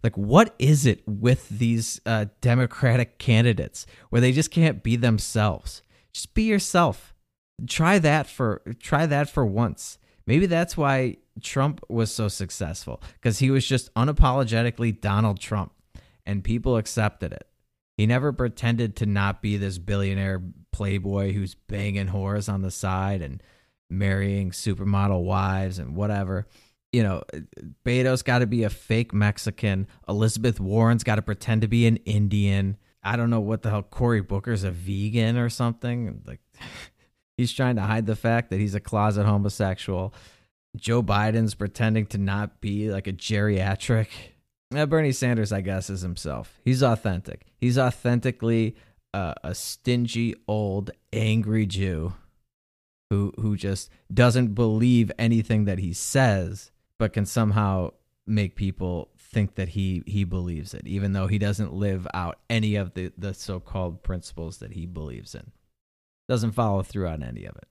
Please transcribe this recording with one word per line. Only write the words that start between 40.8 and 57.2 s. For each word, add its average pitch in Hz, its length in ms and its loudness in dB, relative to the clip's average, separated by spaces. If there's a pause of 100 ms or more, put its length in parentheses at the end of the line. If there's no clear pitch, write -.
Biden's 107 520 2
pretending 110 520 0
to 101 120 -6
not 101 440 -4
be, 104 280 -2
like, 98 180 -4
a 95 40 -4
geriatric. 101 960 0 (640)
Now, 147 140 0
Bernie 151 260 2
Sanders, 117 380 0
I 98 120 -2
guess, 95 280 -4
is 92 120 -6
himself. 78 600 -8
He's 127 160 2
authentic. 113 680 0 (120)
He's 123 180 2
authentically, 120 1000 0 (360)
uh, 92 300 -4
a 82 100 -8
stingy, 117 840 -2 (100)
old, 101 460 -2 (200)
angry 110 540 2
Jew 90 480 -4 (960)
who, 101 260 0
who 107 200 -2
just 95 340 -6 (240)
doesn't 120 400 4
believe 117 640 4
anything 113 460 2
that 95 140 0
he 92 140 -4
says, 101 800 0 (280)
but 110 140 0
can 104 140 -2